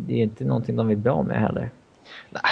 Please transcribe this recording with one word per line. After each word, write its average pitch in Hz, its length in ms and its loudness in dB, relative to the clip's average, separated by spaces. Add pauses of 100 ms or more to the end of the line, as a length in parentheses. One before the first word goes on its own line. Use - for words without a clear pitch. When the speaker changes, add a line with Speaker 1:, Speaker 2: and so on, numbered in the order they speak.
Speaker 1:
det 123 80 -2
är 120 80 2
inte 110 220 -2
någonting 120 320 0
de 113 120 2
vill 107 100 2
bli 117 120 2
av 151 140 0
med - 160 0
heller. - 300 0 (600)
Speaker 2:
Nej, - 220 -8